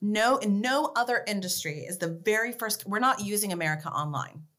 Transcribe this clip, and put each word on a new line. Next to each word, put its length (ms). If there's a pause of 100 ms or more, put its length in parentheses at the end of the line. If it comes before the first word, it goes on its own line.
No, 360
in 240
no 340
other 320
industry 520
is 180
the 260
very 300
first, 340
we're 120
not 200
using 320
America 380
Online 520 (180)